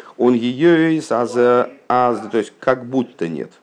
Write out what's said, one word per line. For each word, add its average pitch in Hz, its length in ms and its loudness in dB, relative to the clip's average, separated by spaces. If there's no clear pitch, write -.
Он 123 160 4
её 151 560 2
из 160 220 -4
аз, 117 260 -2
аз, 120 420 0
то 113 80 -2
есть 104 220 -4
как 127 260 -2
будто 120 440 -6
нет. 69 220 -10